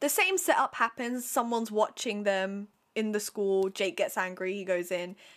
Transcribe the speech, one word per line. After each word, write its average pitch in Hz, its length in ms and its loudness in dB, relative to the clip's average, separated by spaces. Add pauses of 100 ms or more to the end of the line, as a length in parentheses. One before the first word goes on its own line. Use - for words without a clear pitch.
The 285 80 2
same 381 300 2
setup - 380 2
happens. 240 520 -2
Someone's 233 420 0
watching 214 520 0
them 196 460 0 (260)
in 220 180 0
the 208 80 -2
school. 196 480 0
Jake 190 280 -2
gets - 200 0
angry. 185 380 -2
He 202 100 -6
goes 180 260 -2
in. 180 260 -4 (200)